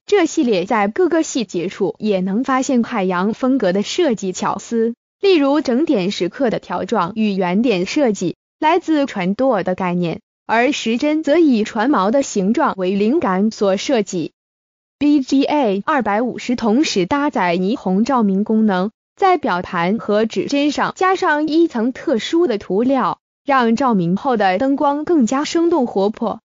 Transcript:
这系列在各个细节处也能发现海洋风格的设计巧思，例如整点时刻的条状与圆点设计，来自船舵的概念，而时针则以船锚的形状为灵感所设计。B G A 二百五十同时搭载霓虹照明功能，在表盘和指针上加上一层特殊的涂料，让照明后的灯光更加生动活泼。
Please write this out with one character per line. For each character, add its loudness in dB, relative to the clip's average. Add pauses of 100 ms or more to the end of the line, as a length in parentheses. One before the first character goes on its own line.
这 4
系 -2
列 0
在 0
各 0
个 2
细 -4
节 -6
处 -4
也 -2
能 -2
发 0
现 2
海 -2
洋 -2
风 0
格 0
的 0
设 0
计 -6
巧 -4
思， -2 (260)
例 4
如 2
整 0
点 0
时 -4
刻 -2
的 -2
条 -6
状 -2
与 -2
圆 0
点 0
设 0
计， -4 (220)
来 2
自 0
船 -2
舵 0
的 -2
概 -4
念， -2 (260)
而 2
时 -2
针 0
则 2
以 4
船 -2
锚 2
的 2
形 -2
状 0
为 -2
灵 0
感 0
所 0
设 0
计。 -6 (640)
B 2
G 2
A 0
二 0
百 0
五 -4
十 -4
同 2
时 0
搭 -2
载 0
霓 -2
虹 0
照 0
明 2
功 2
能， 0 (240)
在 2
表 -2
盘 -2
和 0
指 -4
针 0
上 -2
加 0
上 0
一 2
层 -2
特 -2
殊 0
的 0
涂 -2
料， 0 (260)
让 2
照 2
明 2
后 -2
的 2
灯 0
光 -2
更 2
加 -2
生 0
动 2
活 0
泼。 -6 (180)